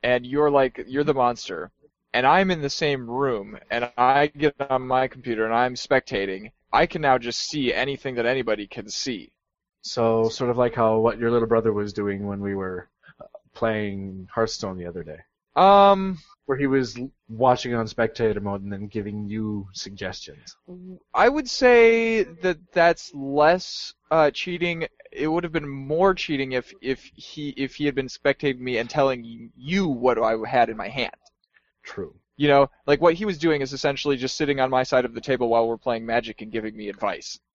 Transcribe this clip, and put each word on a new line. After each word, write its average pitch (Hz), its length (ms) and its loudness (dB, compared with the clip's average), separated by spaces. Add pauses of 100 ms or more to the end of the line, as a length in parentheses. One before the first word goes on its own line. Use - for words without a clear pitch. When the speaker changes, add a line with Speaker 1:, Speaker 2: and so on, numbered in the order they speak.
Speaker 1:
and 123 240 0
you're, 147 240 2
like, 135 360 2
you're 139 180 -4
the 147 100 0
monster, 113 560 -2 (420)
and 127 140 2
I'm 185 240 4
in 165 120 -2
the 139 80 -4
same 135 400 -4
room, 117 480 -4 (120)
and 120 280 -2
I 135 300 4
get 147 260 0 (160)
on 131 160 0
my 127 220 2
computer 120 360 -4
and 113 100 -2
I'm 123 200 2
spectating, 104 800 -4 (200)
I 151 140 4
can 170 160 -8
now 135 160 4
just 120 220 -6
see 131 340 -2
anything 131 420 -4
that 117 100 -2
anybody 117 400 -2
can 107 220 -14
see. 104 440 -8 (500)
Speaker 2:
So, 113 460 0
sort 123 220 -2
of 117 80 0
like 123 160 2
how 110 240 2
what 110 200 0
your 117 120 0
little 117 180 2
brother 113 240 4
was 104 200 -4
doing 101 340 -4
when 101 140 -6
we 101 140 -4
were, 92 340 -8 (320)
uh, - 40 -18 (300)
playing 98 760 -6
Hearthstone 110 460 -2
the 87 100 -10
other 85 160 -10
day. 78 160 -14 (380)
Speaker 1:
Um, 196 640 6 (280)
Speaker 2:
Where 135 120 -2
he 139 80 2
was 127 320 0
l-, 127 120 -8 (180)
watching 123 460 2
on 113 120 0
spectator 110 540 0
mode 101 220 -4
and 101 100 -8
then 101 160 -8
giving 104 380 -6
you 107 460 -6
suggestions. 95 840 -14 (580)
Speaker 1:
I 208 140 6
would 277 200 -2
say 226 760 6
that 170 340 -4 (140)
that's 170 420 2
less, 147 800 0 (160)
uh, 156 200 4
cheating. 170 560 -4 (240)
It 147 180 -4
would 170 160 -2
have 165 80 -8
been 151 160 -4
more 147 440 2
cheating 139 400 -4
if, 123 200 -4 (100)
if 131 220 -4
he, - 520 -14
if 135 200 -6
he 147 100 -2
had 139 80 0
been 131 140 -4
spectating 135 520 -2
me 127 180 -4
and 117 120 -4
telling 135 320 0
y-, 117 340 -16
you 170 320 -2
what 123 300 2
I 113 180 2 (100)
had 117 220 2
in 113 80 -8
my 101 120 -10
hand. 127 280 -6 (680)
Speaker 2:
True. - 320 -14 (220)
Speaker 1:
You 147 120 2
know, 139 220 6 (160)
like, 143 140 4
what 165 140 6
he 190 100 -6
was 190 140 -4
doing 151 240 2
is 139 100 -6
essentially 139 440 -2
just 127 200 -6
sitting 139 240 0
on 131 100 2
my 127 140 2
side 127 200 2
of 117 100 -6
the 117 60 -8
table 123 280 -2
while 113 180 4
we're 113 120 -2
playing 117 280 -4
Magic 113 360 -2
and 107 100 -14
giving 110 240 -6
me 104 120 -10
advice. 98 520 -6 (140)